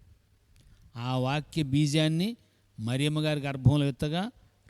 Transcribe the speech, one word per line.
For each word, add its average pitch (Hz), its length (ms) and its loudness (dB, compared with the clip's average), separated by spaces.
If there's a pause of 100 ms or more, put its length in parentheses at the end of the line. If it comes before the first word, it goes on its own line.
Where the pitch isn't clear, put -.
(960)
ఆ 127 200 -4
వాక్య 139 460 -2
బీజాన్ని 156 760 2 (440)
మరియమ్మ 139 400 -2
గారి 151 200 -2
గర్భంలో 139 460 2
ఎత్తగా 156 440 -4 (400)